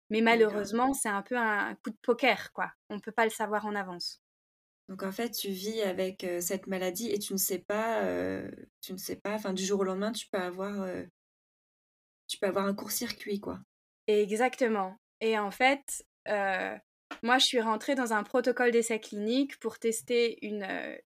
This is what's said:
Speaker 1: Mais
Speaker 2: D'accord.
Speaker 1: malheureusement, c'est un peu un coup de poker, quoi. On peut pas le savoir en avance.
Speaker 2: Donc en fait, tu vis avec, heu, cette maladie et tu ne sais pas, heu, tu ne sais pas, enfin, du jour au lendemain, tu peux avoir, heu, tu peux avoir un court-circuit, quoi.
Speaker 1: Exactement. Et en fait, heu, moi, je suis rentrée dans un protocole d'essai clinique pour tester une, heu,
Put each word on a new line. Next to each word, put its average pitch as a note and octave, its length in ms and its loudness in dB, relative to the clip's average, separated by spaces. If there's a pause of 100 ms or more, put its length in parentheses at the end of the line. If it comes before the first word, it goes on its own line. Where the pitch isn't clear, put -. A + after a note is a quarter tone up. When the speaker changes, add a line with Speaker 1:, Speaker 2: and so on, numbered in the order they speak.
(120)
Speaker 1:
Mais A3 180 4
Speaker 2:
D'accord. G#3+ 400 6
Speaker 1:
malheureusement, B3 240 2
c'est A#3 160 -2
un G3+ 140 0
peu B3 140 -2
un G#3+ 380 2
coup - 160 -10
de - 120 -12
poker, A#3 500 2
quoi. F#3 200 -4 (160)
On G#3 100 -8
peut G#3+ 120 -10
pas A3+ 140 2
le A3 60 0
savoir G#3 340 -2
en G#3 100 -4
avance. F#3 460 -8 (680)
Speaker 2:
Donc F#3+ 140 -8
en G3 80 -4
fait, A#3 200 -4
tu - 180 -6
vis G#3 320 -4
avec, F#3+ 420 -2
heu, F3 180 -2
cette G3 260 -4
maladie F#3 440 -2
et G#3 80 0
tu G3+ 140 -6
ne G3 40 -2
sais F#3+ 220 0
pas, G#3+ 500 0
heu, F3+ 420 -2 (300)
tu - 120 -12
ne F#3 40 -10
sais - 200 -8
pas, G3+ 180 -6
enfin, G#3 180 -4
du F#3 100 -2
jour G3 180 0
au - 20 2
lendemain, F#3+ 280 -2
tu - 180 -8
peux G3 100 -2
avoir, F#3+ 440 -4
heu, F3+ 240 -6 (1200)
tu - 80 -8
peux G3+ 100 0
avoir G3 180 0
un G3+ 80 0
court-circuit, G#3 680 -6
quoi. F#3 180 -10 (480)
Speaker 1:
Exactement. G#3+ 880 2 (260)
Et A3 160 2
en G3+ 140 -2
fait, - 540 2 (220)
heu, G3 500 0 (460)
moi, A#3+ 140 4
je C4 80 6
suis B3 160 2
rentrée A3 340 0
dans A#3+ 180 0
un G#3 100 2
protocole B3 480 2
d'essai A3+ 280 2
clinique A3+ 600 -2
pour - 200 -6
tester A#3 680 0
une, G#3 180 -4
heu, - 420 -6